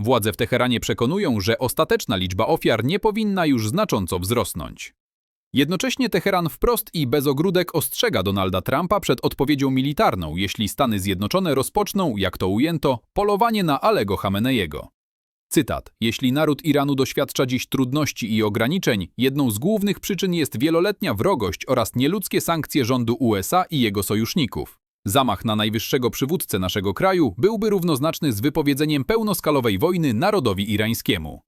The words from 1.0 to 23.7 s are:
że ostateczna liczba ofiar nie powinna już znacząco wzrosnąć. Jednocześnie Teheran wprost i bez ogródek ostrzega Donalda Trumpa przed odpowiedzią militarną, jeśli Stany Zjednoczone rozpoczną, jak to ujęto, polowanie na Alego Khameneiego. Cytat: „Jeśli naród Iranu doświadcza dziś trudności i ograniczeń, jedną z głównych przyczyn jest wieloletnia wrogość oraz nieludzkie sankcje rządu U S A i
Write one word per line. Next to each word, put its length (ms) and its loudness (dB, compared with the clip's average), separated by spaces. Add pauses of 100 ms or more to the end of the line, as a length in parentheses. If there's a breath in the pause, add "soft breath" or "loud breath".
że 180 0
ostateczna 580 -2
liczba 300 -2
ofiar 380 2
nie 140 0
powinna 480 0
już 220 2
znacząco 500 0
wzrosnąć. 760 -4 (580)
Jednocześnie 560 0
Teheran 400 0
wprost 460 -2
i 120 0
bez 200 0
ogródek 480 2
ostrzega 480 0
Donalda 380 0
Trumpa 400 0
przed 220 0
odpowiedzią 480 0
militarną, 640 0
jeśli 320 -2
Stany 320 0
Zjednoczone 540 0
rozpoczną, 640 -2
jak 220 -2
to 100 0
ujęto, 500 0 (140)
polowanie 520 2
na 160 0
Alego 360 2
Khameneiego. 720 -2 (640)
Cytat: 480 -2
„Jeśli 320 0
naród 320 0
Iranu 300 2
doświadcza 520 0
dziś 200 -2
trudności 680 -2
i 80 4
ograniczeń, 760 0
jedną 340 0
z 80 -4
głównych 420 0
przyczyn 340 -2
jest 240 -2
wieloletnia 560 0
wrogość 540 0
oraz 260 0
nieludzkie 460 0
sankcje 440 0
rządu 360 0
U 160 2
S 160 -4
A 120 2
i 160 -2